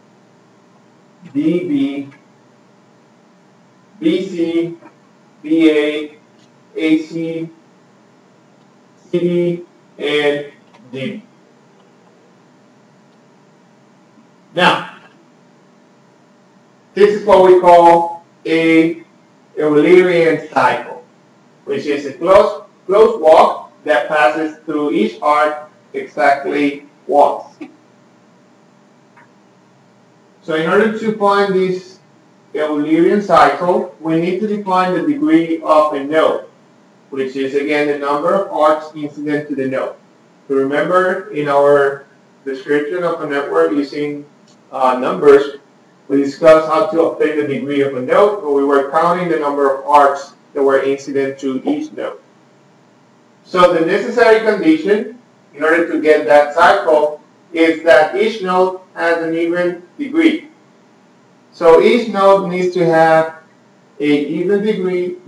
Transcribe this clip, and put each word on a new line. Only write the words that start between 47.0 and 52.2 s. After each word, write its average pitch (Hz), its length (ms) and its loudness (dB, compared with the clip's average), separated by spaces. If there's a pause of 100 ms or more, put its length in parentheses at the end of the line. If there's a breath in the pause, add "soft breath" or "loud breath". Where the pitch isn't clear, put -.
obtain 151 340 -2
the 143 100 -2
degree 139 360 -4
of 135 140 -2
a 127 60 -6
node, 190 400 2
where 147 100 -4
we 139 120 2
were 139 260 0
counting 170 380 0
the 156 100 -2
number 143 340 -2
of - 140 -8
arcs 143 480 2 (180)
that 143 100 -4
were 135 200 2
incident 139 560 -4
to 131 260 -6
each 151 280 -6
node. 117 260 -10 (1300)